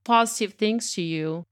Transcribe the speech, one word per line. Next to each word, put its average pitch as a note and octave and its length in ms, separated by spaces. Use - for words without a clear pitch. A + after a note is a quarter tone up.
positive A3+ 540
things A3 360
to F#3 80
you, D#3+ 500